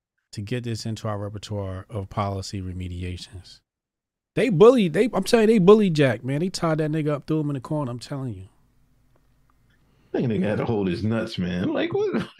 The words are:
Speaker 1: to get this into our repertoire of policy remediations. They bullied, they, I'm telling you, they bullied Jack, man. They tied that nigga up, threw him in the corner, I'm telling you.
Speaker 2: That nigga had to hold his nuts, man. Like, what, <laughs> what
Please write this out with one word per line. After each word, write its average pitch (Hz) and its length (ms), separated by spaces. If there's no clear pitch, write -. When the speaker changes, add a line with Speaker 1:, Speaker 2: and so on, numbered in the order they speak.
Speaker 1:
to 110 80
get 120 240
this 117 200
into 113 220
our 104 100
repertoire 101 720
of 98 200
policy 101 520
remediations. 90 960
They 247 140
bullied, 202 440
they, 208 180
I'm 185 120
telling 220 260
you, 233 60
they 220 40
bullied 190 360
Jack, 131 280
man. 139 180
They 185 80
tied 160 280
that 156 140
nigga 151 180
up, 151 160
threw 156 140
him 147 100
in 143 60
the 135 40
corner, 147 300
I'm 123 80
telling 131 380
you. 95 140
Speaker 2:
That 311 120
nigga 104 200
had 101 160
to - 60
hold 104 220
his 87 160
nuts, 110 360
man. 90 340
Like, 339 180
what, 392 220
<laughs> - 0
what - 160